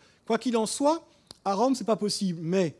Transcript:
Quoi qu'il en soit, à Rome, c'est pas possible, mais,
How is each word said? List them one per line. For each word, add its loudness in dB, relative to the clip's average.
Quoi 0
qu'il -2
en 2
soit, 0
à 0
Rome, 2
c'est -6
pas 2
possible, -2
mais, 0